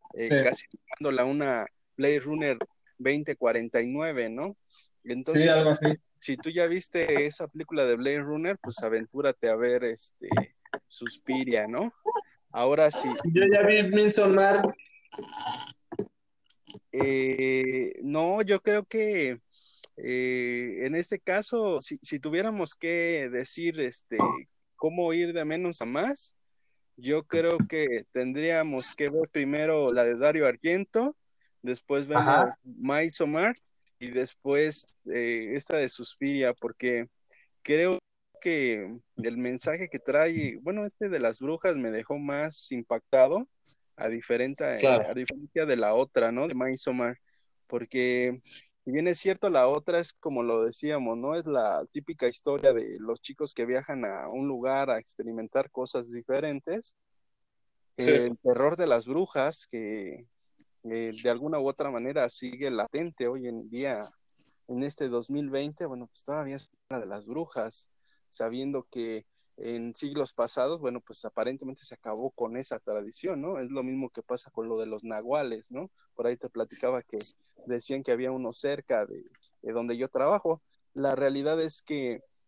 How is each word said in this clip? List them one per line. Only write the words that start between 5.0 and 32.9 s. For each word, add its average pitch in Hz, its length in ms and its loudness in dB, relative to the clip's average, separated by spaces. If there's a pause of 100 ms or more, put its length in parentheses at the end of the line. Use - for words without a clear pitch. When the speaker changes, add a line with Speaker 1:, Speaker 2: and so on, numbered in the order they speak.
Speaker 1:
Entonces, 143 400 2
Speaker 2:
Sí, 165 60 8
algo 156 200 6
así. 151 280 2 (200)
Speaker 1:
si 131 200 -4
tú - 100 -10
ya 170 180 2
viste 165 600 2
esa 151 220 -6
película 156 360 -2
de 120 120 4
Blade 139 240 0
Runner, 156 420 -2
pues - 200 -8
aventúrate 113 680 0
a 113 60 2
ver, 123 280 2
este, - 720 -2 (320)
Suspiria, 123 800 0
¿no? 147 260 -4 (580)
Ahora 143 400 6
sí. 143 180 0 (240)
Speaker 2:
Yo 180 100 8 (100)
ya 202 140 8
vi 208 220 8
Midsommar. 202 840 6 (2250)
Speaker 1:
Eh, 131 1080 0
no, 165 400 0
yo 196 180 2
creo 208 240 2
que, 190 560 -2 (560)
eh, 123 840 -2
en 135 120 -2
este 175 240 -2
caso, 196 600 0
si, 139 220 -8
si 143 180 -4
tuviéramos 175 560 -2
que 170 560 -2
decir, 160 480 -2
este, 123 360 -6 (600)
cómo 165 360 0
ir 170 200 0
de 165 120 -2
menos 165 380 -2
a - 20 -4
más, 165 500 -2 (600)
yo 147 280 -2
creo 165 340 2 (100)
que 139 440 0
tendríamos 147 800 0
que 143 160 0
ver 156 220 0
primero 151 600 2
la 120 120 6
de 120 120 2
Dario 147 300 4
Argento, 190 720 0 (460)
después 139 440 -2
vemos 143 220 2
Speaker 2:
Ajá. 135 340 6
Speaker 1:
Midsommar 156 920 0 (420)